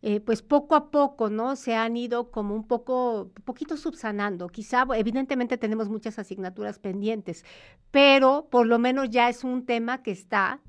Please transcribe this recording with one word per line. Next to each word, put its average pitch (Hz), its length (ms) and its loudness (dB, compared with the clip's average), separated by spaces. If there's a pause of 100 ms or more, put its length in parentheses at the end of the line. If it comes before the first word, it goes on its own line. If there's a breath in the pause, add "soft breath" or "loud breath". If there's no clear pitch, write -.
eh, 208 200 -2
pues 220 220 -2
poco 294 340 2
a 294 160 0
poco, 285 360 2
¿no? 226 280 -2
Se 240 180 -4
han 226 220 -2
ido 240 340 -4
como 208 240 -4
un 220 140 -6
poco, 240 640 -2 (120)
poquito 302 320 -8
subsanando. 202 720 -6
Quizá, 247 460 0
evidentemente 240 640 -2
tenemos 220 300 -4
muchas 220 320 -8
asignaturas 196 580 -10
pendientes, 202 680 -6 (460 loud breath)
pero 277 580 6
por 240 200 4
lo 233 100 4
menos 254 320 0
ya 240 180 4
es 247 140 -6
un 254 240 -4
tema 240 380 -4
que 214 80 -4
está 202 560 -2